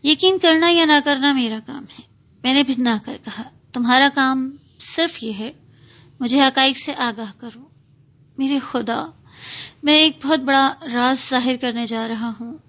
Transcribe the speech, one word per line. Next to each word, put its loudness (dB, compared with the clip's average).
"یقین 2
کرنا 4
یا 4
نہ 4
کرنا 2
میرا 0
کام -14
ہے،" -20
میں 0
نے 4
بھنا 0
کر -14
کہا، -12
"تمہارا 4
کام 0
صرف -4
یہ -8
ہے، -8
مجھے 2
حقائق 2
سے -8
آگاہ -6
کرو۔" -20
میرے 0
خدا، -4
میں 4
ایک 4
بہت 2
بڑا 2
راز 0
ظاہر 0
کرنے -4
جا -4
رہا -6
ہوں۔ -12